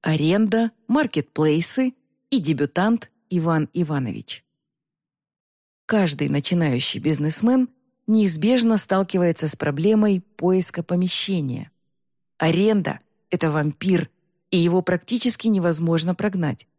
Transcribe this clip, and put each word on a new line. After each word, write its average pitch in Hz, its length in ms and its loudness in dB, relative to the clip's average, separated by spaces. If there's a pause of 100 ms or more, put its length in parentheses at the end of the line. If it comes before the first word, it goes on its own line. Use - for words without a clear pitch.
Аренда, 196 680 0 (160)
маркетплейсы 190 1040 0 (380)
и 269 80 0
дебютант 160 720 -2 (180)
Иван 160 440 0
Иванович. 139 680 -6 (1400)
Каждый 151 420 0
начинающий 143 720 -2
бизнесмен 160 680 0 (380)
неизбежно 220 680 2
сталкивается 180 720 0
с 147 80 -4
проблемой 196 680 2 (160)
поиска 180 440 0
помещения. 175 880 -4 (680)
Аренда — 165 600 0 (300)
это 160 220 -2
вампир, 156 580 -2 (400)
и 185 80 0
его 175 240 2
практически 226 680 -2
невозможно 170 680 0
прогнать. 190 520 -4 (120)